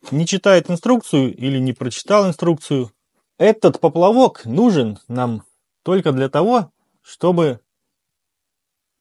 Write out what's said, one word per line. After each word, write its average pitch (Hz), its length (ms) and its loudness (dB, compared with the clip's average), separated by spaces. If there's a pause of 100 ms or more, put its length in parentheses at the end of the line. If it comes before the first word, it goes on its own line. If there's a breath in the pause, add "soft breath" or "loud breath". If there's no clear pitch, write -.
(100)
не 156 160 -2
читает 190 440 0
инструкцию 170 680 -2
или 135 220 -4
не 127 160 -4
прочитал 196 520 -2
инструкцию. 151 680 -4 (440)
Этот 202 420 2
поплавок 185 680 2
нужен 131 600 0
нам 120 380 -6 (380)
только 175 300 -2
для 131 180 -2
того, 202 420 0 (300)
чтобы 165 580 -2 (1400)